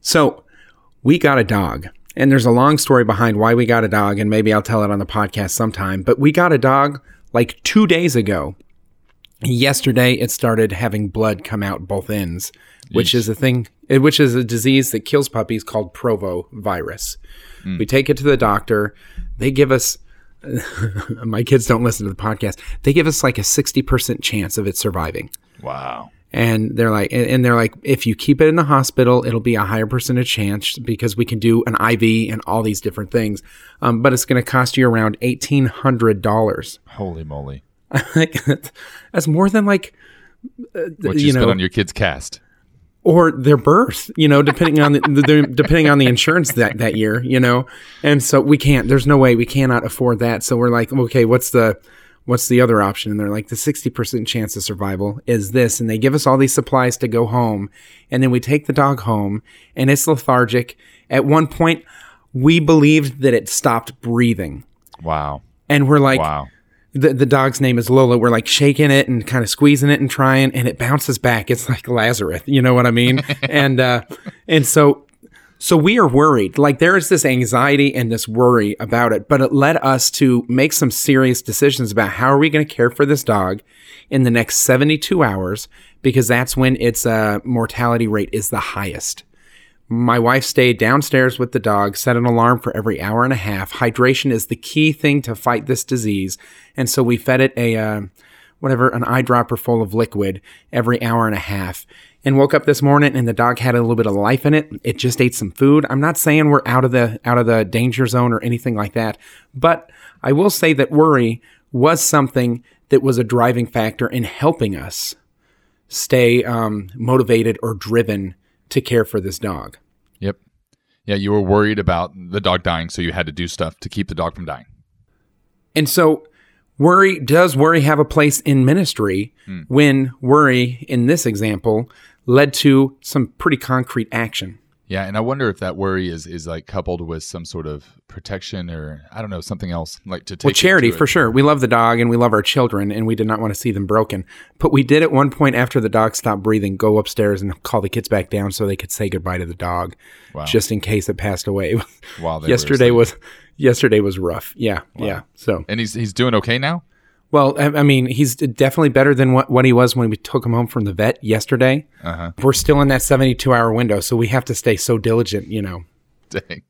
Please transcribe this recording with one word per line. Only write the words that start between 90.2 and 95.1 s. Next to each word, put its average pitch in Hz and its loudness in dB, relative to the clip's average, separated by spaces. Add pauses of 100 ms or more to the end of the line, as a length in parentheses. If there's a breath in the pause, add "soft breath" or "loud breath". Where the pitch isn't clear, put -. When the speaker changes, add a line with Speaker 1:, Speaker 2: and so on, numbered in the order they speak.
Speaker 1:
stayed 123 2
downstairs 127 0
with 123 -4
the - -2
dog, 101 -2
set 123 -2
an 120 0
alarm 117 2
for - -6
every 101 -4
hour 110 -2
and 131 0
a - -2
half. 98 -6
Hydration 127 0
is 110 -2
the 117 -6
key 156 0
thing 147 0